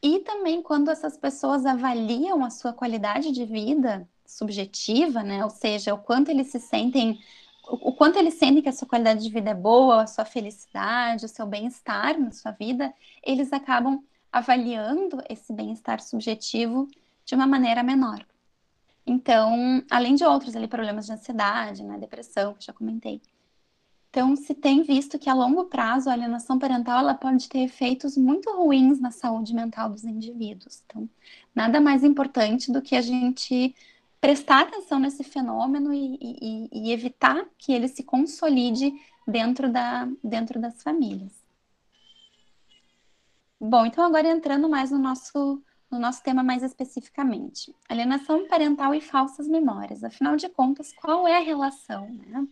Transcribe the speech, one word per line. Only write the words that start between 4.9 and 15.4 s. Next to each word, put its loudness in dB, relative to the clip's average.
né? -4
Ou -2
seja, -2
o -10
quanto 2
eles 0
se -8
sentem, 0
o, -4
o -2
quanto 6
eles 4
sentem 4
que 0
a -2
sua -8
qualidade 2
de -6
vida -4
é -2
boa, 6
a 0
sua -4
felicidade, -4
o -10
seu -10
bem-estar -4
na 0
sua -10
vida, -6
eles -2
acabam -2
avaliando 0
esse -12